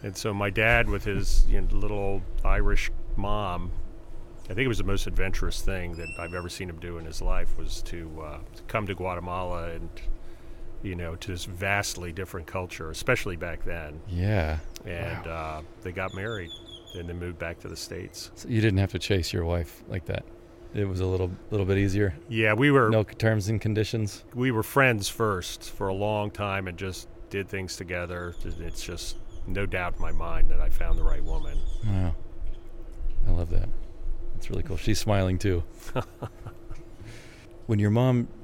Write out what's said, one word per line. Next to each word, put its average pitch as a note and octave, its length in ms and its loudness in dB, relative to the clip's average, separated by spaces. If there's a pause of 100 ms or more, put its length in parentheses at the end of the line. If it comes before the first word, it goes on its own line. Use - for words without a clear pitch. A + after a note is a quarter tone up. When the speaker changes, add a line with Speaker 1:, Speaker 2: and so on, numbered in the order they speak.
Speaker 1:
And G2 120 -8
so G#2+ 200 -4
my G2+ 160 0
dad, A2+ 400 4
with G2+ 140 -2
his, G2+ 440 8
you G#2+ 140 8
know, - 120 2
little G#2 240 4
old G2 240 2 (220)
Irish G#2 460 6 (260)
mom, G2+ 540 0 (720)
I - 40 -12
think F#2+ 120 -4
it C3+ 80 2
was A2 100 0
the - 60 2
most G2 220 2
adventurous F#2 560 0
thing F2 340 0
that E2 120 -10 (100)
I've E2+ 160 -8
ever F2 160 -6
seen F#2 180 -10
him E2 100 -10
do E2+ 200 -10
in E2 80 -10
his D#2+ 160 -6
life, F2 340 6
was D#2+ 280 0
to, E2 260 -8 (120)
uh, D2+ 160 -10 (180)
to - 80 -18
come A2 220 -4
to G2 80 -4
Guatemala F2+ 760 -6
and, E2 180 -8 (960)
you G2 120 -6
know, E2+ 220 -8
to - 140 -12
this F2 160 -8
vastly F#2+ 680 -4
different F2+ 340 -10
culture, F2 440 -8
especially G2+ 460 -2
back E2 280 -8
then. D#2+ 420 -6
Speaker 2:
Yeah. F2 520 0 (260)
Speaker 1:
And, E2+ 400 -8
Speaker 2:
Wow. E2 80 -8
Speaker 1:
uh, D#2 300 -8 (180)
they F2+ 120 -10
got F#2+ 200 -6
married F#2+ 380 -8 (440)
and F2 140 -10
then F2 100 -8
moved F2 200 -8
back E2 220 -8
to - 80 -14
the E2+ 80 -12
States. - 580 -12
Speaker 2:
So - 160 -18
you A2+ 100 2
didn't G#2 200 4
have F#2+ 120 0
to F#2 60 -6
chase F#2 340 -2
your E2+ 140 -2
wife E2+ 420 -4
like G2 160 -8
that. - 200 -6 (500)
It G#2 120 -2
was F#2 140 -4
a F#2 60 -2
little, F#2 240 -2 (200)
little G2+ 140 0
bit G2 140 2
easier? G2 360 2 (140)
Speaker 1:
Yeah, A2 240 2
we C3 180 4
were B2+ 200 6
Speaker 2:
No A2 140 4
terms G#2+ 440 0
and A2 100 0
conditions? G#2+ 640 -2 (120)
Speaker 1:
We B2+ 160 0
were A2 140 0
friends B2 440 2
first - 640 -4
for G2 180 -4
a F#2+ 60 -2
long G#2 380 -2
time G2 360 -4
and F2 80 -10
just F#2+ 320 -8 (220)
did G2 180 -4
things F#2 280 -8
together. F2 580 -8 (100)
It's E2+ 400 -6
just - 320 -8 (300)
no G2 200 -2
doubt F#2+ 300 -2
in - 60 -4
my - 80 2
mind E3 400 8
that E3 100 10
I E3 100 6
found E3+ 280 6
the D#3+ 60 2
right - 180 8
woman. D3+ 360 0 (280)
Speaker 2:
Wow. F#2 280 2 (1120)
I - 20 8
love - 200 4
that. - 180 6 (640)
That's - 160 0
really - 140 0
cool. F2+ 120 -2
She's G#2 220 4
smiling F#2+ 400 2
too. F2+ 240 2 (320)
<laughs> B2+ 80 0 (1600)
When A2 120 2
your G#2 120 4
mom A#2+ 380 4 (160)